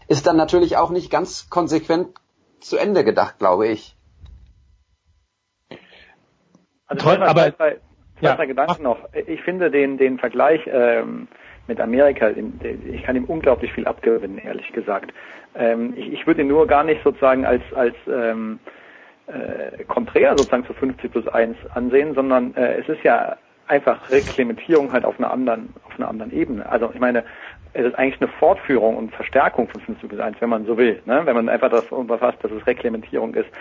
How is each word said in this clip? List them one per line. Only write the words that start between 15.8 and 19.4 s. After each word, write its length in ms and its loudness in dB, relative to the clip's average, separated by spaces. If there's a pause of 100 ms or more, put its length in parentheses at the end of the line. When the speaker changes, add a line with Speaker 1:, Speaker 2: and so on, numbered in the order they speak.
Speaker 2:
ich, 160 -10
ich 140 -8
würde 140 2
ihn 80 0
nur 180 6
gar 160 4
nicht 220 0
sozusagen 420 2
als, 160 2 (140)
als, 180 2 (140)
ähm, 500 -2 (720)
äh, 560 -10